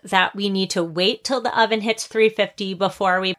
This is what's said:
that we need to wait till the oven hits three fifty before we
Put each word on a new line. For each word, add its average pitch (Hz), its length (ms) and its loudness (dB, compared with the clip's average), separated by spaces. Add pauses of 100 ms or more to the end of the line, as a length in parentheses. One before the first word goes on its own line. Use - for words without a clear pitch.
that 185 320 2
we 202 140 -2
need 190 220 0
to 175 120 0
wait 175 400 -2
till 254 180 -2
the 226 180 -2
oven 220 220 2
hits 226 260 -2
three 220 220 4
fifty 196 440 -2
before 190 460 0
we 185 200 -2